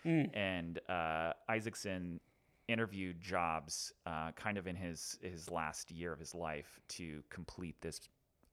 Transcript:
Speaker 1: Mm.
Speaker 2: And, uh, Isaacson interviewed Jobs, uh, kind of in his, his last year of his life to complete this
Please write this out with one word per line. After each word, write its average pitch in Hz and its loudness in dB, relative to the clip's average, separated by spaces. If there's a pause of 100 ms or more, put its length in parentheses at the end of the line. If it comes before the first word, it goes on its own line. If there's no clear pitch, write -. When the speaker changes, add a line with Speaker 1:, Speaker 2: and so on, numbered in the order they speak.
Speaker 1:
Mm. 165 8
Speaker 2:
And, 87 2 (100)
uh, 82 4 (160)
Isaacson 95 0 (500)
interviewed 98 2
Jobs, 82 2 (120)
uh, 80 0
kind 104 0
of 92 -2
in 87 -2
his, 85 -4
his 87 -8
last 80 -2
year 82 -2
of 73 -6
his 80 -10
life 78 -4 (100)
to 76 -6
complete 87 -8
this 82 -4 (540)